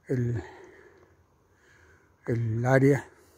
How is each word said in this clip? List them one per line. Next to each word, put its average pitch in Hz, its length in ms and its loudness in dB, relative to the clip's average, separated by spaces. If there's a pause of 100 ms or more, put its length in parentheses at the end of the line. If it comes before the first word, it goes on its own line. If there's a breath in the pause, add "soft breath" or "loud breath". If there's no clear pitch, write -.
el, 120 340 -2 (1800 loud breath)
el 117 400 -2
área 135 420 4 (300 soft breath)